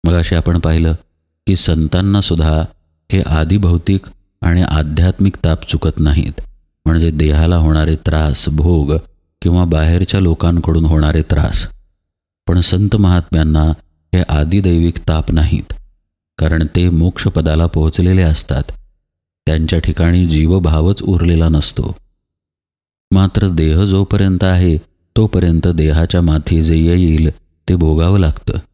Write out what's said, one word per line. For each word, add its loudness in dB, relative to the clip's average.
मगाशी 0
आपण 0
पाहिलं 0
की 0
संतांना 0
सुद्धा 0
हे 0
आदिभौतिक 0
आणि 2
आध्यात्मिक 0
ताप -2
चुकत -4
नाहीत, 0
म्हणजे 2
देहाला 0
होणारे 0
त्रास, -2
भोग 0
किंवा 2
बाहेरच्या 0
लोकांकडून 0
होणारे 2
त्रास. -2
पण 2
संत 0
महात्म्यांना 2
हे 2
आदिदैविक 0
ताप -2
नाहीत, -2
कारण 0
ते 2
मोक्षपदाला 0
पोहोचलेले 0
असतात. -2
त्यांच्या -2
ठिकाणी 0
जीवभावच 0
उरलेला 0
नसतो. -2
मात्र 2
देह 0
जोपर्यंत 0
आहे, 2
तोपर्यंत 0
देहाच्या 0
माथी 0
जे 2
येईल 2
ते 0
भोगावं 2
लागतं. -2